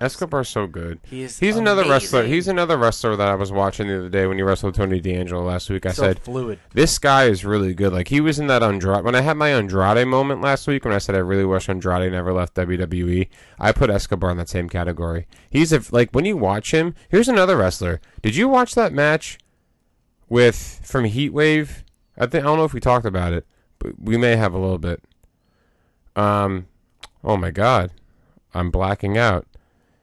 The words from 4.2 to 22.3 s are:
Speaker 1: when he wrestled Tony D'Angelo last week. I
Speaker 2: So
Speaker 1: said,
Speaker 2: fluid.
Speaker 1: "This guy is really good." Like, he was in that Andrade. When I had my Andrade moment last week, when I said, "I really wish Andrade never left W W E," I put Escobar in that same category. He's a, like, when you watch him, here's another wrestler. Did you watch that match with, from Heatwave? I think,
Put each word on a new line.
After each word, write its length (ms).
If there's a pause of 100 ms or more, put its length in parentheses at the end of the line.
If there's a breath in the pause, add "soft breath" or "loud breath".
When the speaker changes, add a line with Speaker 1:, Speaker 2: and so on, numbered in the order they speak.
Speaker 1:
when 100
he 60
wrestled 320
Tony 260
D'Angelo 420
last 280
week. 160
I 60
Speaker 2:
So 100
Speaker 1:
said, 160
Speaker 2:
fluid. 400 (160)
Speaker 1:
"This 240
guy 260
is 200
really 280
good." 200
Like, 160
he 120
was 180
in 100
that 140
Andrade. 420
When 100
I 80
had 140
my 140
Andrade 560
moment 360
last 240
week, 180
when 80
I 60
said, 160
"I 40
really 260
wish 240
Andrade 440
never 200
left 220
W 220
W 320
E," 200 (300 soft breath)
I 140
put 180
Escobar 400
in 60
that 140
same 180
category. 580 (220 soft breath)
He's 240
a, 180
like, 200
when 160
you 100
watch 360
him, 220 (140 soft breath)
here's 200
another 280
wrestler. 440 (220 soft breath)
Did 140
you 120
watch 260
that 180
match 460 (880)
with, 560
from 200
Heatwave? 800 (340)
I 80
think, 180